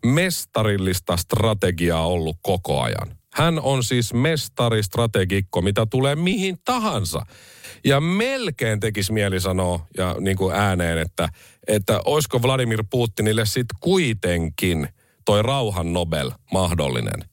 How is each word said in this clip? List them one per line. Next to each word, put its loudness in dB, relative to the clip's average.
mestarillista 0
strategiaa 0
ollut -2
koko -2
ajan. -6
Hän 2
on 0
siis 0
mestaristrategikko, 0
mitä 2
tulee 0
mihin 0
tahansa. -2
Ja 4
melkein -2
tekisi -2
mieli 0
sanoa -2
ja -2
niinku 0
ääneen, 2
että, -2
että 2
olisiko 0
Vladimir 0
Putinille 0
sit -2
kuitenkin 0
toi 4
rauhan 0
Nobel -2
mahdollinen. 0